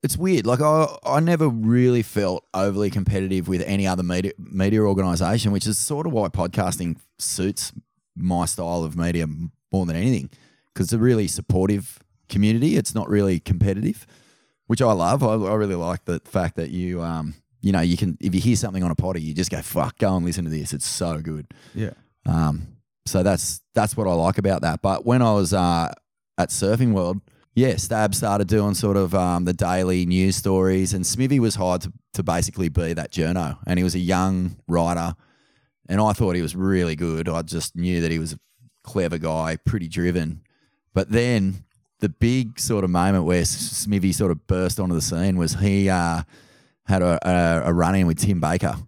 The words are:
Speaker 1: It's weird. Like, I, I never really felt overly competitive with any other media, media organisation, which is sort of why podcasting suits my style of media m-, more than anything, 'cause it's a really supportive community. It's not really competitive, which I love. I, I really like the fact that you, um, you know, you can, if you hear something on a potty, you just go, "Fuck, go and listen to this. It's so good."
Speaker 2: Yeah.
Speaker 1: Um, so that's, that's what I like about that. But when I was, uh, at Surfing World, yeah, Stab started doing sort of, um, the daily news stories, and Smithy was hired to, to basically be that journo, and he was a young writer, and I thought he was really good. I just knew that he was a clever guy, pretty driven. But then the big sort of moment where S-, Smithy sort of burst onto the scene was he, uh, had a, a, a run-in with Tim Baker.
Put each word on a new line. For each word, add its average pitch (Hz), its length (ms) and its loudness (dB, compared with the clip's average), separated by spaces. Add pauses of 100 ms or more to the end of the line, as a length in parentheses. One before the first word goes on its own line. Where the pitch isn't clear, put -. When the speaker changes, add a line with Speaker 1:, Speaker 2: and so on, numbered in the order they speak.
Speaker 1:
It's - 140 -2
weird. 170 300 2
Like, 123 140 2
I, 151 260 4 (200)
I 135 140 2
never 160 280 4
really 120 540 4
felt 95 500 -2
overly 98 380 0
competitive 95 560 0
with 90 200 0
any 98 200 0
other 92 160 0
media, 90 340 0
media 98 460 0
organisation, 98 720 2
which 98 140 -2
is 107 120 -2
sort 151 280 -4
of 165 60 -2
why 104 160 0
podcasting 87 680 -2 (220)
suits - 540 -4 (440)
my 87 300 -2
style 85 360 -4
of 80 140 -6
media 85 260 -2
m-, 78 300 -8 (200)
more 92 140 0
than 82 80 -4
anything, 90 340 -2 (460)
'cause 92 120 0
it's 85 60 -4
a 113 60 0
really 110 300 4
supportive 98 720 -2 (280)
community. 113 480 2
It's - 200 -2
not 107 120 -4
really 98 300 2
competitive, 101 680 -2 (600)
which 214 160 2
I 117 100 6
love. 98 300 2
I, 110 120 2
I 104 200 0
really 104 220 0
like 87 280 -4
the 85 200 -4
fact 85 320 -2
that 80 140 -4
you, 90 300 -4
um, 80 340 -6 (280)
you 98 100 2
know, 92 80 2
you 87 160 2
can, 90 240 -2
if 90 140 -2
you 92 60 2
hear 117 160 2
something 95 260 -2
on 90 80 0
a 80 60 -2
potty, 90 260 -2
you 78 120 -6
just 85 180 -2
go, 80 100 -6
"Fuck, - 360 -4
go 95 180 2
and 87 100 0
listen 87 180 -4
to 80 60 -6
this. 76 220 -6
It's 73 140 -6
so 82 340 -4
good." 78 260 -8 (280)
Speaker 2:
Yeah. 107 180 -6 (340)
Speaker 1:
Um, 80 400 0 (400)
so 95 160 0
that's, 95 400 0 (120)
that's - 220 0
what 104 120 -2
I 90 40 2
like 85 260 2
about 98 240 0
that. 78 200 -2
But 95 240 0
when 123 160 4
I 113 100 4
was, 98 220 2
uh, 85 380 2 (460)
at 87 100 0
Surfing 113 460 2
World, 92 260 0 (340)
yeah, 127 220 4
Stab 107 380 0
started 101 340 0
doing 104 240 2
sort 98 240 0
of, 95 180 0
um, 90 300 2
the 90 80 0
daily 90 540 0
news 92 300 2
stories, 95 580 2
and 92 120 -2
Smithy 131 320 2
was 113 180 2
hired 90 260 -2
to, 85 100 -10 (220)
to 95 80 -4
basically 87 480 -2
be 85 240 -2
that 80 180 -8
journo, 82 540 -2
and 90 120 0
he 90 60 2
was 87 100 0
a 92 40 -2
young 92 580 0 (100)
writer, 85 480 0 (720)
and 98 140 0
I 107 140 2
thought 92 220 0
he 90 40 0
was 82 160 -4
really 92 400 0
good. 82 320 -4
I 82 140 -2
just 82 340 -8
knew 87 240 0
that 82 100 0
he 82 80 -2
was 80 140 -4
a 76 60 -12 (460)
clever 87 340 -2
guy, 80 380 -4 (100)
pretty 92 200 -2
driven. 85 540 -2 (540)
But 95 160 0
then 107 540 0 (340)
the 104 100 -2
big 117 500 0
sort 104 260 -2
of 92 60 0
moment 90 340 2
where 87 180 2
S-, - 80 0
Smithy 98 640 -2
sort 98 180 0
of 82 160 -4
burst 92 340 -2
onto 90 140 -2
the 80 80 0
scene 92 340 0
was 82 180 0
he, 98 360 2
uh, 85 320 0 (640)
had 95 160 2
a, 87 160 2 (100)
a, 85 420 2
a - 40 2
run-in 87 320 4
with 82 120 2
Tim 95 220 0
Baker. 78 360 -2 (120)